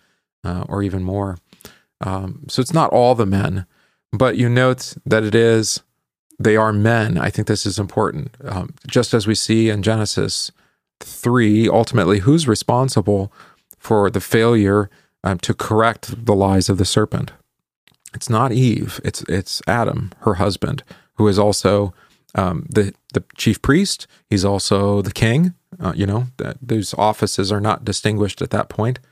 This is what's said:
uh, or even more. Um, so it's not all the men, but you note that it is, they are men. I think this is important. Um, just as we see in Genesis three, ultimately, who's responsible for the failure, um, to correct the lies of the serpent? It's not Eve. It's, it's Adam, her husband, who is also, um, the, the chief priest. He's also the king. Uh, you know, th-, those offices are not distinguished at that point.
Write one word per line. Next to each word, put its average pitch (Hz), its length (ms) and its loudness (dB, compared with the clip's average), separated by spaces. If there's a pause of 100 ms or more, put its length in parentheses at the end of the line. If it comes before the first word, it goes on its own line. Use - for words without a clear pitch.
(420)
uh, 87 260 -6
or 101 140 -4
even 95 200 -4
more. 95 340 -4 (640)
Um, 95 480 -8
so - 140 -2
it's - 100 -4
not 160 220 2
all 123 200 4
the 113 120 0
men, 95 400 -2 (440)
but - 280 0
you 120 100 2
note 127 460 0 (100)
that 110 180 2
it 107 120 0
is, 113 480 2 (560)
they 107 180 4
are 110 160 4
men. 107 460 2
I 71 100 0
think 104 180 -4
this 107 200 -2
is 95 120 -2
important. 104 640 -4
Um, 98 300 -8 (140)
just - 260 0
as 110 140 0
we 110 80 2
see 113 340 2
in 104 140 -2
Genesis 104 680 -2 (480)
three, 113 720 0
ultimately, 101 520 2
who's 143 280 2
responsible 104 840 0 (480)
for 101 320 2
the 98 100 -2
failure, 104 680 2 (340)
um, 95 180 -2
to - 120 -4
correct 113 720 0
the 110 100 2
lies 95 360 4
of 92 80 0
the 92 80 2
serpent? - 460 -2 (800)
It's - 160 -10
not 120 220 2
Eve. 120 540 0
It's, - 240 -6
it's - 400 -4
Adam, 104 420 -2 (120)
her 107 120 2
husband, 98 480 -2 (320)
who 107 140 2
is 98 100 2
also, 101 560 2 (400)
um, 92 340 -2
the, 101 240 0 (200)
the - 100 -2 (140)
chief - 260 0
priest. 180 460 0 (200)
He's 95 160 0
also 101 560 0
the 98 120 -6
king. 147 420 2 (240)
Uh, 87 160 -6
you 98 120 -2
know, 110 200 -2 (100)
th-, - 240 -8
those 113 340 -4
offices 101 580 -2
are 104 80 -2
not 107 240 -2
distinguished 104 580 -2
at - 80 -6
that 107 180 -4
point. 120 300 -4 (140)